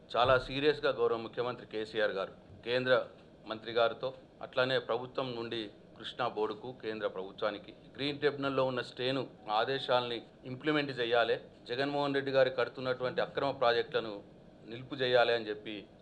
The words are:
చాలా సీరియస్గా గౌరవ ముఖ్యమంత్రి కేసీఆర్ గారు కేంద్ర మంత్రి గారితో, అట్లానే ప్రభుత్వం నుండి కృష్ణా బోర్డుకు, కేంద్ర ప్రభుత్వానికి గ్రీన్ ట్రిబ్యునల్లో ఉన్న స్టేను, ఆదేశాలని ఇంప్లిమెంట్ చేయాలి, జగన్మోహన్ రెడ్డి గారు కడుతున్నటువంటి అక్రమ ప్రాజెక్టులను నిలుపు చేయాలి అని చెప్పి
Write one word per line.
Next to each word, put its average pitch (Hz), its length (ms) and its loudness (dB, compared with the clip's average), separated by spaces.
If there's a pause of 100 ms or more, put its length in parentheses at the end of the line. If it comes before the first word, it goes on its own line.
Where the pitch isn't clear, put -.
(160)
చాలా 127 220 6
సీరియస్గా 139 540 0
గౌరవ 117 260 2
ముఖ్యమంత్రి 117 500 -6
కేసీఆర్ 107 440 -2
గారు 95 220 -4 (300)
కేంద్ర 127 420 2 (420)
మంత్రి 110 240 -8
గారితో, 117 420 0 (280)
అట్లానే 127 380 0
ప్రభుత్వం 123 560 -4
నుండి 113 360 -6 (260)
కృష్ణా 120 300 -4
బోర్డుకు, 110 540 -4
కేంద్ర 110 260 -4
ప్రభుత్వానికి 98 680 -6 (220)
గ్రీన్ 143 220 -4
ట్రిబ్యునల్లో 139 480 0
ఉన్న 123 160 -2
స్టేను, 127 460 -2 (240)
ఆదేశాలని 120 680 0 (240)
ఇంప్లిమెంట్ 139 540 0
చేయాలి, 117 440 2 (240)
జగన్మోహన్ 139 460 0
రెడ్డి 139 180 0
గారు 131 180 6
కడుతున్నటువంటి 123 720 -2
అక్రమ 139 300 -2
ప్రాజెక్టులను 117 720 0 (420)
నిలుపు 123 300 -12
చేయాలి 123 380 4
అని 113 160 -2
చెప్పి 104 380 -8 (140)